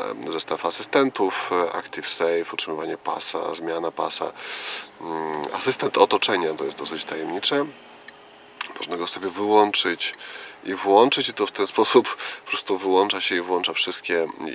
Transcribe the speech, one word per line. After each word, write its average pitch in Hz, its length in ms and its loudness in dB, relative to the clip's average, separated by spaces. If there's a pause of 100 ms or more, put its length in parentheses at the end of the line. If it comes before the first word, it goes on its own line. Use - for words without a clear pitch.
(280)
zestaw 80 380 -2
asystentów, 113 880 0
e, 87 200 2
Active - 360 -6
Save, 85 440 0
utrzymywanie 80 460 -4
pasa, 80 560 -4
zmiana 82 360 -4
pasa. 80 420 -2 (680)
Mm, 80 420 -4 (100)
asystent - 460 0
otoczenia 92 560 4
to 78 100 -6
jest 69 140 -6
dosyć 76 260 -6
tajemnicze. 87 600 -2 (1120)
Można 85 180 -6
go 87 100 -4
sobie 92 240 -4
wyłączyć 104 840 2 (500)
i 95 100 -4
włączyć 110 540 6
i 113 40 -2
to 107 140 0
w - 40 -2
ten 98 160 -2
sposób - 500 4 (280)
po - 60 -14
prostu - 280 -2
wyłącza 98 420 2
się 92 160 0
i 87 40 0
włącza 90 320 0
wszystkie 85 560 0 (260)